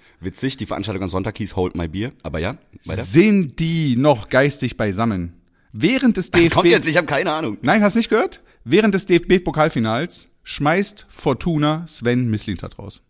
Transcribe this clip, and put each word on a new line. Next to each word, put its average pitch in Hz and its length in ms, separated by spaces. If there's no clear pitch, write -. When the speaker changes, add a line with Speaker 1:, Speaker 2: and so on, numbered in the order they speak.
Speaker 1:
Witzig, 131 340
die 107 80
Veranstaltung 92 380
am 92 60
Sonntag 92 280
hieß 104 180
Hold 92 200
My 85 120
Beer, 98 240
aber 78 160
ja, 85 180
weiter. - 180
Speaker 2:
Sind 170 560
die 165 360
noch 127 340
geistig 139 480
beisammen? 98 560
Während 214 460
des 185 140
Speaker 1:
Was 175 80
Speaker 2:
D 170 60
F 165 40
B - 60
Speaker 1:
kommt 180 140
jetzt? 180 180
Ich 156 100
hab 165 100
keine 147 240
Ahnung. 151 300
Speaker 2:
Nein, 170 220
hast 202 120
nicht - 140
gehört? 240 320
Während 196 300
des 185 140
D-F-B-Pokalfinals 156 1200
schmeißt 165 640
Fortuna 156 800
Sven 120 420
Mislintat 104 500
raus. - 300